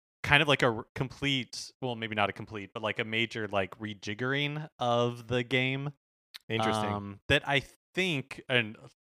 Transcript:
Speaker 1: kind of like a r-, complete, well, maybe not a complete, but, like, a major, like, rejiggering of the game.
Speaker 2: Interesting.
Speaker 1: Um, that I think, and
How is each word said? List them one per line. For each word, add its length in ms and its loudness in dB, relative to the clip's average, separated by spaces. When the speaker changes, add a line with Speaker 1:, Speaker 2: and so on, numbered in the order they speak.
Speaker 1:
kind 180 8
of 60 4
like 160 4
a 40 6
r-, 180 0
complete, 760 -4
well, 140 -4
maybe 200 -6
not 140 4
a 40 -6
complete, 400 -10
but, 80 -8
like, 180 -2
a 40 -2
major, 460 -2
like, 280 0
rejiggering 920 -4
of 480 2
the 160 0
game. 480 0
Speaker 2:
Interesting. 460 0
Speaker 1:
Um, 340 -8
that 180 4
I 180 2
think, 540 -2
and 300 0